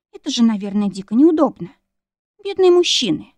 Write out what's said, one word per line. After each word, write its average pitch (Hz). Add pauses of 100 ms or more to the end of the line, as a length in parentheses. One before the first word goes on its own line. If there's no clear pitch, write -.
(120)
Это -
же, 254
наверное, 208
дико 196
неудобно. 285 (760)
Бедные 381
мужчины. 349